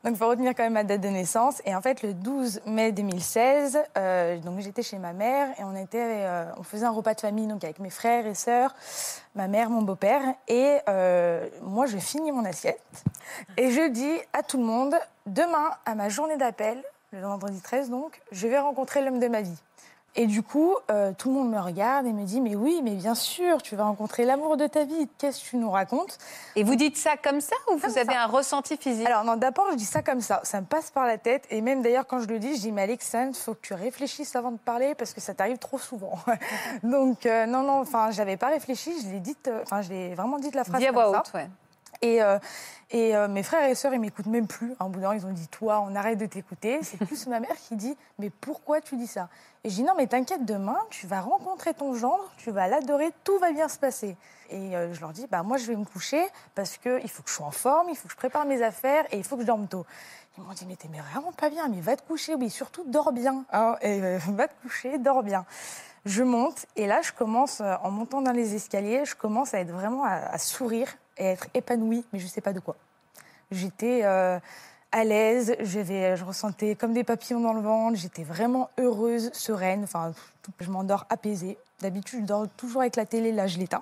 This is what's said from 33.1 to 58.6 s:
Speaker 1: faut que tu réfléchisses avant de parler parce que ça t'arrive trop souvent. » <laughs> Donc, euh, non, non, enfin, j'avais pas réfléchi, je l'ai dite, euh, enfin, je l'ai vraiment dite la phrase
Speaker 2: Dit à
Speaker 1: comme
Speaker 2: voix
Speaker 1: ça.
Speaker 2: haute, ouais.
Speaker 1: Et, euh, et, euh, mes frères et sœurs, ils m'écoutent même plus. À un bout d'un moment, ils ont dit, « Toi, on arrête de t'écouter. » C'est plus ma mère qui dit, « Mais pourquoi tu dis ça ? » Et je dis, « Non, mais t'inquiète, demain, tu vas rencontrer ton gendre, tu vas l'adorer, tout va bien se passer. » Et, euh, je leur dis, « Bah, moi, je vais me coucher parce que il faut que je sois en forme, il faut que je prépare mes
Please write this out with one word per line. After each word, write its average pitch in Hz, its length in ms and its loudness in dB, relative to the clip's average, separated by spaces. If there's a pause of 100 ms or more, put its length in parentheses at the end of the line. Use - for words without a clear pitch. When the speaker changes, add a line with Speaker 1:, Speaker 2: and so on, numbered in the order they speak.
Speaker 1:
faut - 160 -6
que - 80 -12
tu - 120 -8
réfléchisses 254 640 -6
avant 247 160 -2
de 226 60 -8
parler 247 380 0
parce 226 180 -8
que 202 80 -12
ça 196 120 -8
t'arrive 233 260 0
trop - 180 -8
souvent. » 185 420 -8 (400)
<laughs> 233 240 -8
Donc, 262 420 2
euh, 226 200 4
non, 254 160 0
non, 269 180 4
enfin, 226 320 2
j'avais 196 240 0
pas 240 120 0
réfléchi, 285 440 -2 (100)
je 202 100 -8
l'ai 196 100 -6
dite, 269 260 -6
euh, 226 160 -2
enfin, 202 180 -2
je 180 100 -6
l'ai 185 240 -6
vraiment 240 240 -2
dite 277 160 -6
la 254 100 0
phrase 233 160 0
Speaker 2:
Dit 269 60 6
à 262 40 6
Speaker 1:
comme 240 120 6
Speaker 2:
voix 208 100 8
Speaker 1:
ça. 214 60 4
Speaker 2:
haute, - 160 -4
ouais. 165 140 -4 (540)
Speaker 1:
Et, 233 200 6
euh, 202 160 6 (500)
et, 226 260 4
euh, 208 120 4
mes 196 160 -2
frères 302 260 4
et 247 60 4
sœurs, 269 180 0
ils 254 60 0
m'écoutent 214 260 -4
même 220 220 2
plus. 233 320 -8
À 185 60 -2
un 190 40 -4
bout 185 100 -6
d'un 190 100 0
moment, 214 120 0
ils 180 60 -10
ont 190 60 -6
dit, « 165 180 -8
Toi, 214 360 0
on 196 80 -6
arrête 208 220 0
de 214 80 -2
t'écouter. » 208 560 -4
C'est 240 160 -10
plus 240 300 -4
ma 240 120 -2
mère 311 160 -4 (120)
qui 226 80 -8
dit, « 233 200 -4 (240)
Mais 202 120 -6
pourquoi 302 500 -2
tu 269 160 -8
dis 233 80 -4
ça ? » 185 240 -8 (340)
Et 220 60 -4
je 185 60 -4
dis, « 226 80 0
Non, 359 120 4
mais 269 120 2
t'inquiète, 262 360 0
demain, 208 360 -2 (100)
tu - 160 -14
vas 190 160 -2
rencontrer 339 540 -2
ton 277 180 -4
gendre, 262 300 0 (140)
tu - 120 -10
vas 190 180 0
l'adorer, 285 440 2 (120)
tout 392 140 4
va 349 140 4
bien 302 160 0
se - 100 -8
passer. » 214 400 -4 (320)
Et, 190 260 -8
euh, 175 200 -2
je 156 40 -14
leur 160 120 -10
dis, « 226 200 -12
Bah, 170 120 0
moi, 240 140 0
je 233 100 -4
vais 233 80 -2
me 208 100 -4
coucher 294 400 -2 (300)
parce 196 220 -6
que 247 260 -2
il 226 60 -10
faut - 120 -16
que - 80 -12
je - 60 -4
sois 156 100 -8
en 143 60 -6
forme, 320 380 2
il 302 60 -4
faut - 120 -16
que - 60 -14
je - 40 -16
prépare 285 280 0
mes 262 180 2